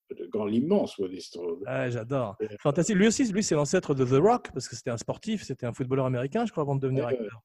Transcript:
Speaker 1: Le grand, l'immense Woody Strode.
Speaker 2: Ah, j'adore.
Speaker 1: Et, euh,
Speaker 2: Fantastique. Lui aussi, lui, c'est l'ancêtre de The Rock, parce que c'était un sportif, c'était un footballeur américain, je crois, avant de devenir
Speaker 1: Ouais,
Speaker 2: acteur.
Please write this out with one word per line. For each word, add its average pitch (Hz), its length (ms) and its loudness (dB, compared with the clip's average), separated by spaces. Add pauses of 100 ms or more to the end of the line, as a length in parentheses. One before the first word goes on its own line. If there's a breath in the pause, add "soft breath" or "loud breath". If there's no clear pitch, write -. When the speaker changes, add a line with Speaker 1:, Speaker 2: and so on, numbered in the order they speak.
(180)
Speaker 1:
Le 87 100 -10
grand, 104 180 -4
l'immense 139 520 2
Woody 92 240 -4
Strode. 85 460 -8
Speaker 2:
Ah, 131 240 -2
j'adore. 120 500 -4
Speaker 1:
Et, 107 40 -2
euh, 104 140 -10
Speaker 2:
Fantastique. 160 360 2
Lui 190 100 6
aussi, 226 260 2
lui, 202 120 0
c'est - 100 0
l'ancêtre 151 400 2
de 131 100 2
The 131 160 6
Rock, 226 340 4
parce 131 140 -6
que - 80 -12
c'était 123 140 -8
un 117 80 -2
sportif, 208 460 -6
c'était 127 240 -6
un 117 60 -4
footballeur 131 340 0
américain, 135 400 0
je - 40 -6
crois, 156 120 -2
avant 139 120 0
de 135 60 -2
devenir 135 240 0
Speaker 1:
Ouais, 120 80 -2
Speaker 2:
acteur. 110 320 -6